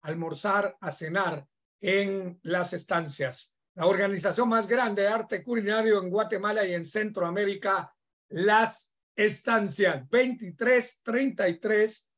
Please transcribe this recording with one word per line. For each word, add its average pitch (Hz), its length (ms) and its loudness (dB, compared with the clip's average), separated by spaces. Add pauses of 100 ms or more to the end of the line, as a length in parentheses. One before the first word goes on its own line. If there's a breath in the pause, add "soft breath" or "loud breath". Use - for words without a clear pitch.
a - 60 -12
almorzar, 170 720 -2
a 175 80 -6
cenar 160 560 -4 (340)
en 196 640 -2
Las 175 320 -2
Estancias. 156 800 -6 (200)
La 170 100 -2
organización 196 640 2
más 220 180 2
grande 220 360 2
de 202 60 4
arte 214 340 -2
culinario 220 580 2
en 185 80 -6
Guatemala 208 560 0
y 180 80 -2
en 170 120 -4
Centroamérica, 196 1080 -2 (360)
Las 214 600 2 (260)
Estancias, 202 920 0
veintitrés 240 920 2
treinta 233 480 0
y 170 100 -4
tres 214 580 0